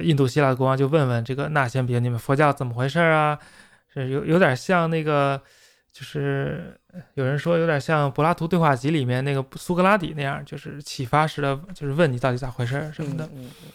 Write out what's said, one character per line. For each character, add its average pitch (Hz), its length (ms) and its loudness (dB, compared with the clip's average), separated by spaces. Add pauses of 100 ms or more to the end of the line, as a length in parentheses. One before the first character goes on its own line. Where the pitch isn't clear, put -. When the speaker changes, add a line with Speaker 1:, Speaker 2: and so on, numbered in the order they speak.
Speaker 1:
印 165 140 4
度 139 100 4
希 127 140 2
腊 139 80 6
的 127 80 2
国 131 100 0
王 131 100 2
就 135 120 2
问 147 180 4
问 117 180 0
这 131 80 -6
个 143 180 -4
那 143 180 2
仙 127 180 -2
比 120 60 -2
丘 120 80 2
：“你 120 80 0
们 120 100 -2
佛 139 160 0
教 143 180 4
怎 135 140 -4
么 120 80 -6
回 127 140 -2
事 143 100 -2
儿 165 140 4
啊？” 151 260 2 (560)
是 131 160 -4
有， 139 140 -2
有 156 120 4
点 156 200 6
像 170 340 0
那 160 140 0
个， 139 360 2 (520)
就 - 100 -20
是 143 760 -6 (380)
有 135 100 -4
人 139 140 0
说 170 180 0
有 165 100 2
点 151 140 0
像 147 320 0
柏 147 120 0
拉 170 100 4
图 165 140 -6
对 175 100 2
话 156 160 4
集 127 160 -2
里 151 140 0
面 123 200 0
那 143 80 -2
个 135 120 -2 (120)
苏 - 200 -4
格 180 60 2
拉 196 140 4
底 165 200 -4
那 143 80 -6
样， 147 200 -6
就 147 140 -14
是 147 240 -14
启 - 240 -8
发 151 180 2
式 151 160 -4
的， 139 160 0 (160)
就 - 140 -10
是 139 60 -4
问 151 200 2
你 120 60 -4
到 127 140 0
底 123 40 -2
咋 127 140 -6
回 120 160 -4
事 131 100 -2
儿 151 160 -6
什 156 120 -8
么 156 120 -6
的。 156 160 -8
Speaker 2:
嗯， 127 160 -16 (140)
嗯， 151 120 -20